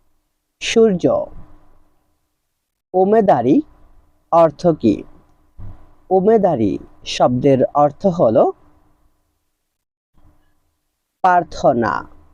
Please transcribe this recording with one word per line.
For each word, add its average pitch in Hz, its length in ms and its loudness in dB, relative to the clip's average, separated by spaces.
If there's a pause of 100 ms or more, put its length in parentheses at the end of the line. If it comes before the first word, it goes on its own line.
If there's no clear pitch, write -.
(600)
সূর্য। 220 420 0 (1900)
উমেদারি 190 680 2 (680)
অর্থ 165 360 2
কি? 127 280 0 (1120)
উমেদারি 180 640 0 (320)
শব্দের 131 540 0 (140)
অর্থ 147 320 -2
হল 160 320 0 (2750)
প্রার্থনা। 160 720 -2 (400)